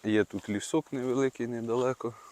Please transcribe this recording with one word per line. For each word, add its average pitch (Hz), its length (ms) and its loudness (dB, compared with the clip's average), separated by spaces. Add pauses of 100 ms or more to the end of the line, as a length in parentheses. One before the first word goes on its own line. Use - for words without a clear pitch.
Є 107 200 4
тут - 260 -4
лісок 107 440 -2
невеликий 127 540 0
недалеко, 120 680 -2 (180)